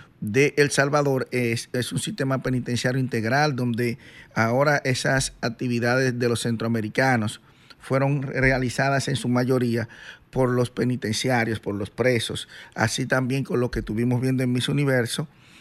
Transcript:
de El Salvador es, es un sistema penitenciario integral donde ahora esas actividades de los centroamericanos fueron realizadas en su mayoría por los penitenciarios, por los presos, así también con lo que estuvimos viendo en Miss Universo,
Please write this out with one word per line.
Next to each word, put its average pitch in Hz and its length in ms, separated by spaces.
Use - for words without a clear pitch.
de 123 380
El 143 120
Salvador 143 640
es, 120 400
es 123 200
un 123 60
sistema 131 440
penitenciario 127 580
integral 127 560
donde 120 420
ahora 131 500
esas 135 560
actividades 123 800
de 120 100
los 117 140
centroamericanos 113 1000
fueron 139 420
realizadas 131 840
en 139 80
su - 120
mayoría 123 600
por 131 200
los 123 200
penitenciarios, 117 880
por 101 160
los 101 160
presos, 120 560
así 123 320
también 131 360
con 120 160
lo 123 140
que 117 80
estuvimos 120 400
viendo 131 240
en 123 80
Miss 123 160
Universo, 143 580